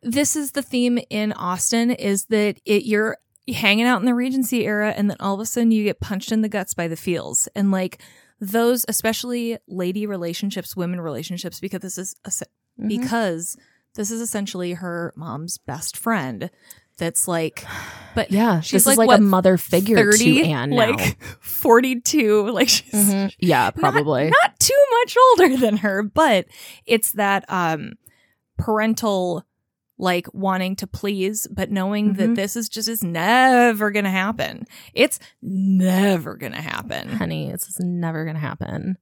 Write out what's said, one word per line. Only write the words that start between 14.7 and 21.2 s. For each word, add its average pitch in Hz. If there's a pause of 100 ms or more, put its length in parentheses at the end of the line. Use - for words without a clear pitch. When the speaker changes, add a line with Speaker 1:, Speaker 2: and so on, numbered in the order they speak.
Speaker 1:
her 170
mom's 160
best -
friend 143 (480)
that's, 165
like, 165 (260)
<sighs> -
but -
Speaker 2:
Yeah, 196
Speaker 1:
she's, 160
Speaker 2:
this 208
is 254
Speaker 1:
like, 226
Speaker 2:
like 240
a -
Speaker 1:
what, 202
Speaker 2:
mother 185
figure 196
to 220
Speaker 1:
thirty? 247
Speaker 2:
Anne 123
now. 247
Speaker 1:
Like, -